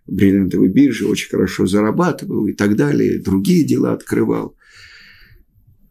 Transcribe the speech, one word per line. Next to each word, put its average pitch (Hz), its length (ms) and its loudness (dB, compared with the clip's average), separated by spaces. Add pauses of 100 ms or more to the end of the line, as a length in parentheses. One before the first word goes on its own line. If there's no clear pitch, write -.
бриллиантовой 98 640 2
бирже, 110 380 2
очень 104 220 -4
хорошо 101 380 -2
зарабатывал 107 800 -2
и 101 60 -4
так 104 240 0
далее, 123 440 0
другие 143 440 2
дела 123 280 0
открывал. 113 640 -4 (1300)